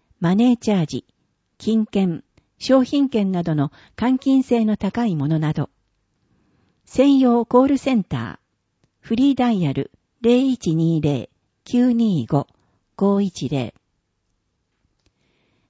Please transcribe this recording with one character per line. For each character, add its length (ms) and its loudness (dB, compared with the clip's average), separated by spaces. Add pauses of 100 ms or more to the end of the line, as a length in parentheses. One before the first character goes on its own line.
(180)
マ 160 0
ネ 180 2
ー 40 2
チ 160 -4
ャ 100 0
ー 40 -2
ジ、 180 -10 (540)
金 280 -2
券、 380 -4 (340)
商 260 2
品 240 0
券 240 -2
な 100 -2
ど 120 -2
の 160 -2 (260)
換 220 0
金 240 2
性 220 0
の 120 0
高 300 -4
い 100 -2
も 120 -2
の 100 0
な 140 -2
ど。 160 -4 (1160)
専 340 2
用 280 2
コ 160 4
ー 60 4
ル 100 0
セ 160 -2
ン 80 0
タ 160 -8
ー。 200 -10 (600)
フ 160 -8
リ 180 2
ー 40 0
ダ 140 0
イ 120 0
ヤ 100 -2
ル、 200 -6 (280)
零 280 2
一 260 -2
二 260 0
零 300 -4 (340)
九 280 0
二 340 0
五 220 -2 (480)
五 240 0
一 280 -6
零。 260 -6 (2000)